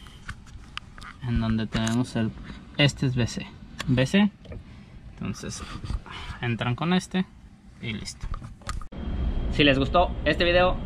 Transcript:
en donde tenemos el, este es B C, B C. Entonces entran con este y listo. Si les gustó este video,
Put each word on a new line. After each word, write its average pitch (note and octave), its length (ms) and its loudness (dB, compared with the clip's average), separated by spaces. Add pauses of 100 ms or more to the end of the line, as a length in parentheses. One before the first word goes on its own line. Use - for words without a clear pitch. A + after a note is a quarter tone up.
(1300)
en A#2 100 2
donde A2+ 280 2
tenemos A2+ 500 0
el, A2+ 160 2 (460)
este C#3+ 260 4
es B2+ 100 2
B B2 120 2
C, - 200 -6 (420)
B C3 180 6
C. G3+ 240 6 (880)
Entonces - 440 -8 (760)
entran A#2+ 360 0
con E3+ 180 2
este F#3 320 2 (560)
y - 100 -4
listo. - 340 -6 (1300)
Si D3+ 120 4
les C3+ 140 6
gustó E3+ 460 2
este D#3+ 200 2
video, F3+ 420 4